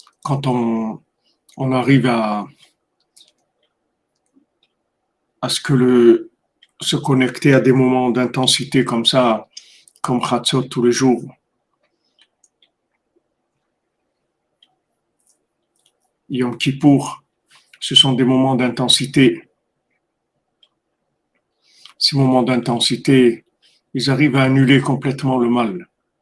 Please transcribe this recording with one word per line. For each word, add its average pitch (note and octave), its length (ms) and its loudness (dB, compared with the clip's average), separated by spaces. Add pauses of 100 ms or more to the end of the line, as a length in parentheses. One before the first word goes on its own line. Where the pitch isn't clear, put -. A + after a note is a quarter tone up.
(220)
quand C#3 240 -6
on, A2+ 560 -4 (540)
on C3 160 -4
arrive B2+ 340 2
à, G#2+ 400 -4 (3000)
à B2+ 80 -8
ce - 120 -6
que D3 140 -2
le, B2 560 4 (500)
se - 160 -4
connecter C3 580 0
à C3 60 4
des C3 120 2
moments B2+ 380 2
d'intensité B2+ 760 -2
comme A#2 200 -4
ça, A#2+ 440 0 (520)
comme A#2+ 240 -4
Chatzot B2 380 -2
tous C3 200 -6
les A#2+ 100 4
jours, B2 300 0 (4000)
Yom B2 280 -6
Kippour, C#3 680 0 (560)
ce - 160 -8
sont C3+ 200 4
des B2 100 0
moments C3 300 2
d'intensité. B2 920 0 (2500)
Ces - 180 0
moments B2+ 260 2
d'intensité, A#2+ 1000 0 (480)
ils C3+ 160 -4
arrivent C3+ 280 0
à C3+ 80 2
annuler C3 360 4
complètement C3+ 580 -4
le A#2 120 0
mal. A2 380 -4 (340)